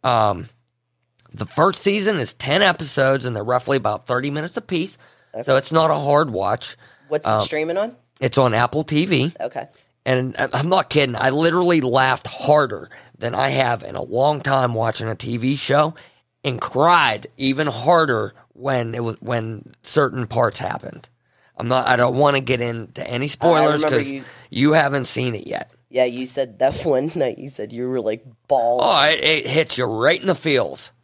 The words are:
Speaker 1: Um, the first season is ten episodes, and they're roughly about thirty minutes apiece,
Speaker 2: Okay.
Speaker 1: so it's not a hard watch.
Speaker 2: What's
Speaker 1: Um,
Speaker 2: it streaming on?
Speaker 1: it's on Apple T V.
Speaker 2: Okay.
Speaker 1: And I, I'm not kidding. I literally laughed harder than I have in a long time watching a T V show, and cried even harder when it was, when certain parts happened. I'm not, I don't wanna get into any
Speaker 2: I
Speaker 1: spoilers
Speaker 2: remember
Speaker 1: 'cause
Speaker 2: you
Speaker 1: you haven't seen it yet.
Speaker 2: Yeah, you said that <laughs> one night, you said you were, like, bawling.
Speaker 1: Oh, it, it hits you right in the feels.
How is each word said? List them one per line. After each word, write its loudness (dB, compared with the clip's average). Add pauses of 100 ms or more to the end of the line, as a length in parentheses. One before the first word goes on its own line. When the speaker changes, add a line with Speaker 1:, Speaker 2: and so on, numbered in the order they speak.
Speaker 1:
Um, 0 (840)
the -8
first 0
season 0
is -4
ten 0
episodes, 0
and -4
they're -6
roughly 0
about -4
thirty -2
minutes -8
apiece, -6 (360)
Speaker 2:
Okay. -10
Speaker 1:
so 2
it's -2
not 4
a 2
hard 2
watch. -4 (320)
Speaker 2:
What's -2
Speaker 1:
Um, 2
Speaker 2:
it 0
streaming -4
on? -4 (240)
Speaker 1:
it's 0
on 4
Apple 0
T 0
V. 0
Speaker 2:
Okay. -8 (380)
Speaker 1:
And 0
I, 0
I'm -2
not 2
kidding. 2
I 2
literally 2
laughed 2
harder 0 (300)
than -4
I 0
have 0
in -12
a -6
long 0
time 0
watching -4
a -6
T -8
V -2
show, 0 (500)
and -4
cried 2 (100)
even 0
harder 2 (200)
when -4
it -4
was, -4
when -6
certain 0
parts 0
happened. -8 (500)
I'm -6
not, 0
I 4
don't 2
wanna 4
get -2
into -8
any -4
Speaker 2:
I -6
Speaker 1:
spoilers 2
Speaker 2:
remember 2
Speaker 1:
'cause -2
Speaker 2:
you -10 (260)
Speaker 1:
you 2
haven't 2
seen -4
it -10
yet. -8 (200)
Speaker 2:
Yeah, 2
you -6
said -6
that 2
<laughs> -8
one 0
night, -2
you -12
said -12
you -6
were, -2
like, -4 (240)
bawling. 2
Speaker 1:
Oh, 4
it, 2
it 2
hits 0
you 0
right 2
in -4
the 2
feels. -2 (120)